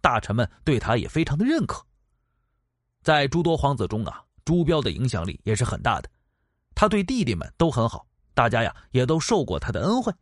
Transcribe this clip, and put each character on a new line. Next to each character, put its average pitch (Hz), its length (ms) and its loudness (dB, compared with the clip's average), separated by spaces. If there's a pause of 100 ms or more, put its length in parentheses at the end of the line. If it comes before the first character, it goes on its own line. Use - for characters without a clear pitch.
大 123 200 2
臣 - 140 -4
们 117 140 0 (160)
对 139 140 2
他 110 180 0
也 117 120 -2
非 160 160 0
常 143 120 -2
的 190 80 0
认 285 220 0
可。 - 180 -8 (1160)
在 147 240 2
诸 160 160 0
多 165 140 2
皇 139 200 0
子 110 100 -2
中 107 180 -4
啊， - 200 -12 (200)
朱 170 200 2
标 156 160 2
的 120 100 -2
影 120 180 -2
响 87 180 -4
力 - 180 -8
也 110 100 0
是 123 100 0
很 - 180 -4
大 101 180 0
的， - 80 -14 (680)
他 214 140 4
对 202 140 2
弟 220 220 -2
弟 120 100 0
们 80 220 -8
都 165 140 4
很 117 180 0
好， - 180 -10 (260)
大 120 160 2
家 117 140 0
呀 104 120 -4 (180)
也 127 120 2
都 160 160 2
受 180 240 2
过 76 140 -4
他 - 120 -6
的 87 120 -2
恩 226 200 0
惠。 220 200 -2